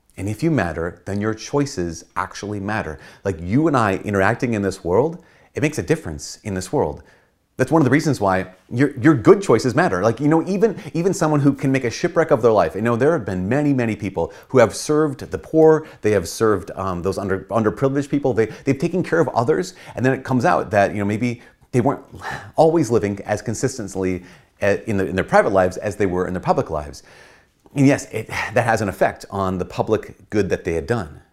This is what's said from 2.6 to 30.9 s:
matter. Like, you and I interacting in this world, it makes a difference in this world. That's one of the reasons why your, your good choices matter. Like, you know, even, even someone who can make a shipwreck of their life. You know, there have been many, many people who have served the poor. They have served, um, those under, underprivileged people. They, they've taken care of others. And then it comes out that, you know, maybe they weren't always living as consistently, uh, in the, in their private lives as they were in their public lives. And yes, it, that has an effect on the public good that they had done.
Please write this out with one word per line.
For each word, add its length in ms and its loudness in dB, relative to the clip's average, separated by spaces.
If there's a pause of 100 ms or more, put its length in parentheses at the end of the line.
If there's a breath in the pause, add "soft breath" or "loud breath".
matter. 380 -6 (260 loud breath)
Like, 160 -2
you 260 2
and 80 2
I 220 2
interacting 560 0
in 80 0
this 200 -2
world, 440 0 (280 soft breath)
it 80 -4
makes 160 0
a 60 -2
difference 600 -6
in 100 -6
this 180 -6
world. 320 -2 (540 soft breath)
That's 140 0
one 100 6
of 40 4
the 60 2
reasons 280 2
why 340 0 (160)
your, 300 0
your 140 4
good 280 6
choices 340 2
matter. 280 2
Like, 160 2
you 80 0
know, 180 4
even, 320 0 (160 loud breath)
even 200 0
someone 260 0
who 140 4
can 180 -2
make 140 0
a 40 -2
shipwreck 420 -2
of 100 4
their 100 6
life. 240 2
You 60 -4
know, 160 2
there 160 4
have 100 -2
been 240 -4
many, 260 2
many 220 0
people 380 -4 (160 loud breath)
who 80 2
have 180 6
served 440 0 (120)
the 60 -4
poor. 500 4 (140 loud breath)
They 100 2
have 160 0
served, 440 0
um, 300 -6
those 160 -2
under, 280 -4
underprivileged 640 0
people. 240 0
They, 140 2
they've 300 -2
taken 260 -2
care 180 2
of 80 0
others. 440 0 (220 loud breath)
And 100 -2
then 80 4
it 120 -6
comes 180 0
out 280 2
that, 200 4
you 60 -6
know, 80 -2
maybe 360 -2 (300 loud breath)
they 80 2
weren't 260 0 (520 loud breath)
always 340 4
living 300 0
as 200 -4
consistently, 840 -4 (360 loud breath)
uh, 240 2
in 120 -2
the, 100 0
in 80 -6
their 80 0
private 300 2
lives 240 2
as 180 -6
they 100 0
were 220 -2
in 60 -6
their 80 -6
public 280 -2
lives. 340 -8 (720 soft breath)
And 140 4
yes, 240 0
it, 160 -8
that 380 -2
has 160 2
an 80 -2
effect 400 -2
on 300 -2
the 60 -4
public 640 -4
good 200 0
that 160 -4
they 80 -2
had 140 -4
done. 340 -6 (120)